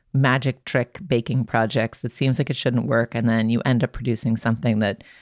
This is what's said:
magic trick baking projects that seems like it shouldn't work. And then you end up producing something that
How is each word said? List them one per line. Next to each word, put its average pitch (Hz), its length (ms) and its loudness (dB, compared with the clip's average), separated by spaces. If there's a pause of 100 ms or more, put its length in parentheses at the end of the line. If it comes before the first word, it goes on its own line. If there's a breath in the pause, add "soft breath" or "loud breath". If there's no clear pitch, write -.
(140 soft breath)
magic 131 520 2
trick - 400 -2
baking 127 380 0
projects 113 560 0
that 120 120 -6
seems 131 260 0
like 143 120 -2
it 139 60 -4
shouldn't 120 300 -2
work. 117 300 0
And 117 120 0
then 113 220 2
you 117 160 2
end 123 180 2
up 127 80 -2
producing 113 460 -2
something 113 420 0
that 104 240 -2 (180 loud breath)